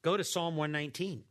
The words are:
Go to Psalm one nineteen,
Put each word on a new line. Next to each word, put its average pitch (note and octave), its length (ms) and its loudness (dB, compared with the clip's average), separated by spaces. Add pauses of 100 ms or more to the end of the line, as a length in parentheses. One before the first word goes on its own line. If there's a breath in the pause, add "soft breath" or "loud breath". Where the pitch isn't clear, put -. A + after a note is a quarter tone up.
Go F3 140 4
to F#3+ 80 2
Psalm E3+ 320 0
one D3+ 160 0
nineteen, D3+ 580 -4